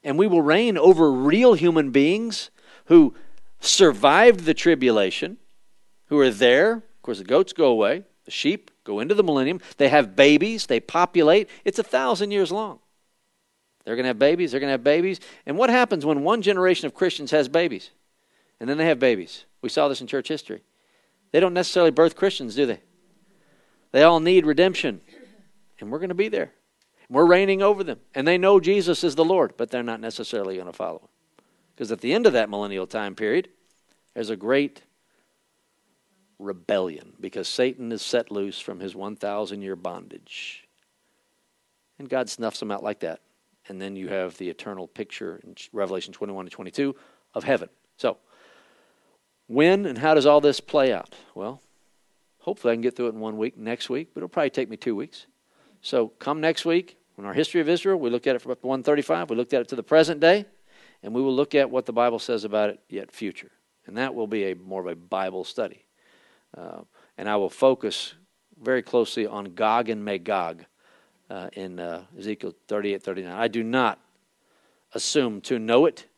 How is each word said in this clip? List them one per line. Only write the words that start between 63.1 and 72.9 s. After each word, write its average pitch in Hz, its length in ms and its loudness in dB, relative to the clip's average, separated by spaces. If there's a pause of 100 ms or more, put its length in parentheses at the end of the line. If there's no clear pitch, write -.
future. - 400 -14 (340)
And 98 120 -14
that 131 160 -6
will 113 140 -8
be 101 240 -6
a 90 40 -8
more 92 260 -12
of 90 60 -10
a 85 80 -10
Bible 92 480 -8
study. - 420 -12 (720)
Uh, 85 260 -18 (360)
and 98 120 -10
I 104 80 -2
will 95 120 -2
focus - 640 -2 (480)
very 123 200 -4
closely 113 440 -4
on 101 280 -12
Gog 110 360 -2
and 107 140 -8
Magog, 90 640 -6 (640)
uh, 95 240 -14
in, 92 260 -14
uh, 85 240 -12 (140)
Ezekiel 98 360 -10 (140)
thirty-eight, 101 340 -6